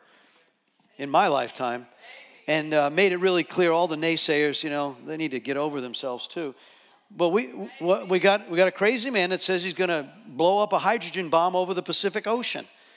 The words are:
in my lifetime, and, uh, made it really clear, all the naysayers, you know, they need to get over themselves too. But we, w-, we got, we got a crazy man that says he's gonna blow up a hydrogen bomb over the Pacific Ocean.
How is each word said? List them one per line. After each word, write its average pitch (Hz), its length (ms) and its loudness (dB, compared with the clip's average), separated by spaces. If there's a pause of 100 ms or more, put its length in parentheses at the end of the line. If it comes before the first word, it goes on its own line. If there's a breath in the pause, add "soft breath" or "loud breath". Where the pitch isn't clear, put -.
(960 soft breath)
in 139 140 -8
my 180 160 4
lifetime, 123 600 -2 (580 loud breath)
and, 156 260 0
uh, 143 160 4
made 185 220 2
it 180 60 0
really 180 260 2
clear, 170 300 2
all 170 160 2
the 160 80 -6
naysayers, 151 680 0
you 156 80 -6
know, 143 260 -4 (100)
they 156 100 -8
need 156 160 -6
to 123 80 -4
get 135 160 -4
over 147 240 -4
themselves 123 480 -8
too. 156 260 -8 (560 loud breath)
But 165 200 0
we, 240 180 0 (320)
w-, 196 240 0
we 185 160 2
got, 196 280 4
we 170 80 -6
got 185 120 6
a 180 40 0
crazy 233 380 0
man 185 200 0
that 180 120 -2
says 185 220 0
he's 180 100 -6
gonna 170 380 -2 (120)
blow 180 380 2
up 208 100 -2
a 180 60 4
hydrogen 175 520 -2
bomb 175 260 4
over 185 180 0
the 175 80 -2
Pacific 196 460 -4
Ocean. 233 360 -4 (320 soft breath)